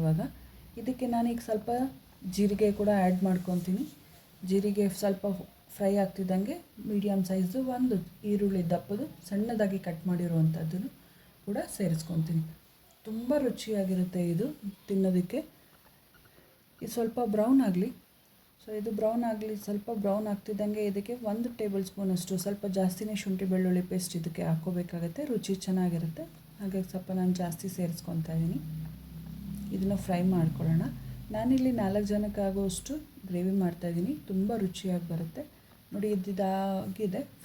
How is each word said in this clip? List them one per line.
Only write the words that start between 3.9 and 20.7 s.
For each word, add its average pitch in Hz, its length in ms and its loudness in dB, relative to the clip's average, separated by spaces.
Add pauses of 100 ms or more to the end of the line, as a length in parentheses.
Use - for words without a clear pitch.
ಜೀರಿಗೆ 202 340 4 (180)
ಸ್ವಲ್ಪ 196 220 0 (520)
ಫ್ರೈ 196 140 2 (120)
ಆಗ್ತಿದ್ದಂಗೆ 190 540 0 (340)
ಮೀಡಿಯಮ್ 202 400 2
ಸೈಜು 190 300 2 (160)
ಒಂದು 247 200 2 (360)
ಈರುಳ್ಳಿ 196 280 2 (140)
ದಪ್ಪದು 208 320 -4 (220)
ಸಣ್ಣದಾಗಿ 208 580 0
ಕಟ್ 165 240 -6
ಮಾಡಿರುವಂಥದ್ದನ್ನು 170 800 0 (560)
ಕೂಡ 208 100 -2 (200)
ಸೇರಿಸ್ಕೊತೀನಿ. 165 680 0 (640)
ತುಂಬ 226 260 0 (100)
ರುಚಿಯಾಗಿರುತ್ತೆ 190 800 0 (100)
ಇದು 170 140 2 (420)
ತಿನ್ನೋದಕ್ಕೆ. 190 520 2 (1400)
ಇದು 214 120 -6
ಸ್ವಲ್ಪ 233 220 -2 (160)
ಬ್ರೌನ್ 226 340 6
ಆಗಲಿ. 185 220 4 (720)
So - 80 -18 (100)
ಇದು 214 200 -2
ಬ್ರೌನ್ 226 320 2
ಆಗಲಿ, 214 240 -4 (100)
ಸ್ವಲ್ಪ 208 220 -4 (160)
ಬ್ರೌನ್ 202 280 2
ಆಗ್ತಿದ್ದಂಗೆ 208 600 -2